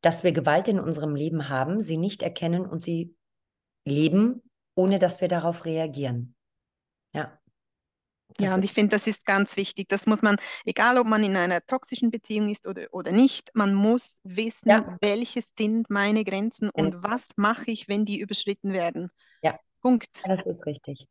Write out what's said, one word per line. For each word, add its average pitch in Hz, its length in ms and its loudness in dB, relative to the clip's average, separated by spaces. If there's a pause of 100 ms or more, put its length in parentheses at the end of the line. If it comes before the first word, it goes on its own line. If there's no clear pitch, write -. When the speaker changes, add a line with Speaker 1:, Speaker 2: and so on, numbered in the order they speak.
Speaker 1:
dass 165 220 2
wir 175 100 4
Gewalt 151 340 2
in 196 120 2
unserem 151 360 -4
Leben 151 340 -4
haben, 143 320 -2
sie 160 160 -4
nicht 185 260 -4
erkennen 170 420 -2
und 170 180 -8
sie 170 320 -6 (680)
leben, 160 560 2 (340)
ohne 190 240 4
dass 180 220 2
wir 180 80 0
darauf 170 360 -2
reagieren. 139 680 -4 (800)
Ja. - 260 -10 (1000)
Speaker 2:
Ja, 196 80 2
Speaker 1:
Das 190 80 4
Speaker 2:
und 190 100 2
ich 202 60 -2
Speaker 1:
ist - 20 -20
Speaker 2:
finde, 214 220 4
das 202 100 0
ist - 200 -4
ganz 202 320 0
wichtig. 196 320 -6
Das 196 180 0
muss 214 160 2
man, 208 140 4 (280)
egal 247 320 2
ob 247 80 4
man 214 180 2
in 196 120 0
einer 175 300 0
toxischen 254 440 -2
Beziehung 214 400 -2
ist 208 180 -8
oder, 185 240 -10
oder 165 200 -6
nicht, 247 420 2
man 196 220 2
muss 220 480 2
wissen, 214 460 -4
Speaker 1:
Ja. 190 320 4
Speaker 2:
welches 226 440 -2 (120)
sind 220 320 0
meine 208 340 2
Grenzen 202 460 -4
und 170 260 0
Speaker 1:
Grenzen. 175 80 -14
Speaker 2:
was 220 320 -4
mache 214 340 0
ich, 220 180 -6
wenn 208 180 0
die 202 140 -4
überschritten 202 540 -6
werden. 175 380 -4 (320)
Speaker 1:
Ja. - 160 -2 (220)
Speaker 2:
Punkt. 254 280 2 (140)
Speaker 1:
Ja, 190 120 0
das 180 120 -6
ist 175 180 -8
richtig. 147 460 -10